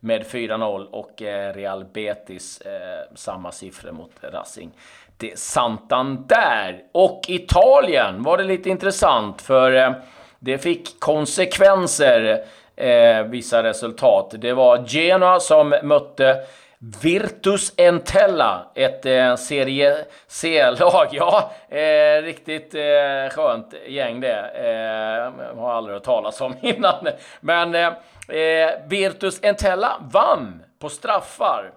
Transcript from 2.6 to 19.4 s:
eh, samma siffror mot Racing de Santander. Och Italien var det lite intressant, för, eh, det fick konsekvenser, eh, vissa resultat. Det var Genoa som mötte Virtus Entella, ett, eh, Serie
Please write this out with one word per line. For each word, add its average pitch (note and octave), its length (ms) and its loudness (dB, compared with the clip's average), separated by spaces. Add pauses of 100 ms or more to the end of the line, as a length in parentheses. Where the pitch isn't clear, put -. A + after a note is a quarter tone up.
eh, F#2 540 -14
samma F#2 380 -14
siffror - 400 -20
mot D#2+ 180 -20 (220)
Racing - 380 -16 (460)
de A2 200 -12
Santander. B2+ 1500 -2 (100)
Och F#3 360 2
Italien D#3+ 920 2
var D#3+ 140 2
det G3 80 -2
lite F#3 260 -4
intressant, F#3 720 0
för, C3 300 4
eh, C3 200 4 (460)
det C3+ 200 -6
fick - 420 -6
konsekvenser, D3+ 1400 2 (320)
eh, A#2 460 6
vissa A#2 400 -2
resultat. A2 760 0
Det A#2+ 140 -4
var B2 340 4
Genoa F3+ 540 2
som D3+ 420 4
mötte C#3+ 540 2 (680)
Virtus G3 760 -2
Entella, F3 1000 2
ett, C3+ 320 -4
eh, B2+ 300 2
Serie C#3+ 600 0 (300)